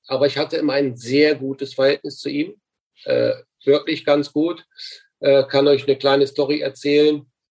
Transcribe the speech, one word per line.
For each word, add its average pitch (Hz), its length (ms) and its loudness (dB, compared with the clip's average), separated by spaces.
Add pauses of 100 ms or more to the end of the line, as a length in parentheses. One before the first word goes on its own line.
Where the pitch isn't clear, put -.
aber 135 200 0
ich 139 100 -2
hatte 151 200 -4
immer 147 160 -2
ein 139 220 -2
sehr 139 400 2
gutes 135 380 -10
Verhältnis 143 440 0
zu - 120 -8
ihm. 160 300 -8 (460)
Äh, - 280 0 (300)
wirklich 147 420 0
ganz 147 260 0
gut. 165 340 -4 (540)
Äh, 139 240 4
kann 139 240 2
euch 139 180 2
eine 135 120 0
kleine 139 300 2
Story 147 340 -4
erzählen. 147 640 0 (260)